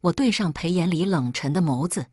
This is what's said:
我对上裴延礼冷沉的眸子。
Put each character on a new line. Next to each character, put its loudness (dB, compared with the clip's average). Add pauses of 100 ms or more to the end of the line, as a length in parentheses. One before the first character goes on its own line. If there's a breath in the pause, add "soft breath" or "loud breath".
我 2
对 2
上 0
裴 -4
延 2
礼 0
冷 0
沉 -4
的 2
眸 0
子。 -4